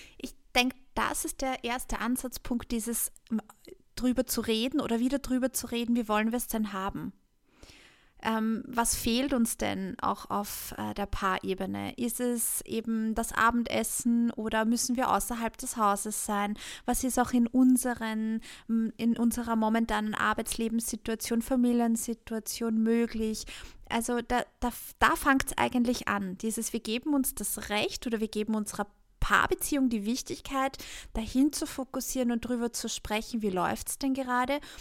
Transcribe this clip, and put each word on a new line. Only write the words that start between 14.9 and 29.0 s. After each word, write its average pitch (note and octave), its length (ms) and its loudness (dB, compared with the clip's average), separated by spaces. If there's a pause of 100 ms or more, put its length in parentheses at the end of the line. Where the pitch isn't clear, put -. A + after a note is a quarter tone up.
wir B3+ 160 2
außerhalb A3+ 460 -2
des - 180 -8
Hauses G#3 500 0
sein? G#3 320 0 (280)
Was - 180 0
ist B3+ 160 2
auch A#3+ 140 4
in A#3+ 140 6
unseren, A3+ 920 4 (300)
m, A3+ 260 2
in A3+ 220 2
unserer A#3 400 2
momentanen G#3+ 580 2
Arbeitslebenssituation, A3+ 1300 0
Familiensituation A3+ 1400 0
möglich? A3 640 2 (440)
Also A#3+ 320 -2
da, A#3+ 220 0 (180)
da, A#3+ 100 0 (280)
da B3+ 180 6
fangt's - 400 4
eigentlich A#3+ 500 2
an, G3 300 -2
dieses, A3 340 -4
wir A#3 80 -2
geben B3 340 -2
uns C4+ 220 2
das - 340 -6
Recht A3 380 -2
oder A3 140 -2
wir A3 80 -2
geben G#3+ 260 -2
unserer G#3 320 -4 (320)